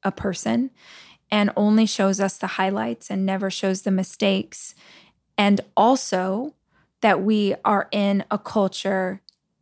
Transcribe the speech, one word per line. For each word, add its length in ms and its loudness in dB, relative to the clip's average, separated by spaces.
a 80 0
person 580 -2
and 260 2
only 280 4
shows 340 0
us 180 -2
the 100 -8
highlights 600 -4
and 160 -2
never 240 -2
shows 320 -2
the 100 -2
mistakes. 840 -2
And 220 4
also 800 0
that 220 4
we 320 2
are 260 2
in 380 0
a 80 -2
culture 840 -2